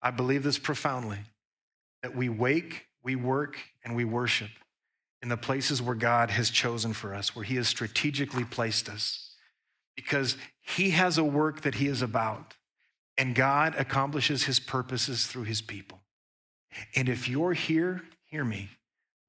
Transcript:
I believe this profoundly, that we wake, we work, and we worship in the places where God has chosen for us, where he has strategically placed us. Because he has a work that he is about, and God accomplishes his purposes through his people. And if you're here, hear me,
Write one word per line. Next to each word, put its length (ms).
I 100
believe 320
this 160
profoundly, 600
that 120
we 140
wake, 560
we 140
work, 400
and 140
we 80
worship 460
in 60
the 80
places 460
where 140
God 340
has 200
chosen 440
for 200
us, 220
where 80
he 140
has 100
strategically 800
placed 420
us. 380
Because 420
he 300
has 260
a 60
work 380
that 140
he 120
is 140
about, 540
and 160
God 440
accomplishes 640
his 160
purposes 680
through 180
his 180
people. 400
And 120
if 220
you're 240
here, 500
hear 180
me, 260